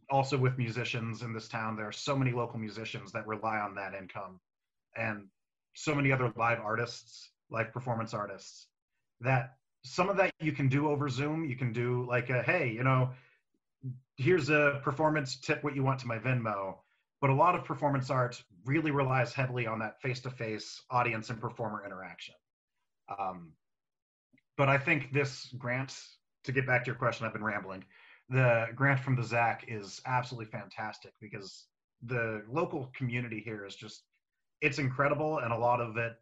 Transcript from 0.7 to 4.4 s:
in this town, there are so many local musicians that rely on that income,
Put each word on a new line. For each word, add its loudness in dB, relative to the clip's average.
in -6
this -8
town, -4
there -6
are -8
so -2
many 2
local -4
musicians -8
that -6
rely -2
on -4
that -8
income, -12